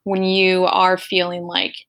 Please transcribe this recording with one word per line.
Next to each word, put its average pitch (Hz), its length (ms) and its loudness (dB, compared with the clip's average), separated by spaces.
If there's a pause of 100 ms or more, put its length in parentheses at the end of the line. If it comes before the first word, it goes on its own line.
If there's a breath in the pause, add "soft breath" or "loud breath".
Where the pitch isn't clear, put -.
when 190 200 -2
you 185 420 2
are 185 320 2
feeling 175 460 -4
like 180 320 -4 (140)